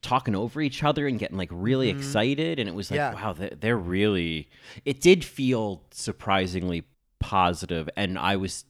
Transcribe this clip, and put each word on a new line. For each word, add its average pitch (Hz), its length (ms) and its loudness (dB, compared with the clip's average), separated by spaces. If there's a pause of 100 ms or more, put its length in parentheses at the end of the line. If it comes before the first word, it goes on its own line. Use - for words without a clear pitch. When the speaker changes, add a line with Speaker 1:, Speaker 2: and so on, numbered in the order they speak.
Speaker 1:
talking 127 340 0
over 110 260 -4
each 143 220 -2
other 147 240 2
and 127 100 -2
getting, 98 200 -4
like, 90 160 -4
really 120 360 2
Speaker 2:
Mm-hmm. 92 100 0
Speaker 1:
excited. 139 600 0
And 107 80 -2
it 87 80 -8
was 98 160 -6
like, 139 60 -2
Speaker 2:
Yeah. 143 160 -2
Speaker 1:
wow, 107 180 -6
they, 90 260 -6
they're 110 200 0
really, 87 720 2 (340)
it 135 160 -2
did 175 240 6
feel 113 580 -2 (100)
surprisingly 92 920 0 (380)
positive. 87 720 0
And 92 240 -2
I 95 160 0
was 95 340 -4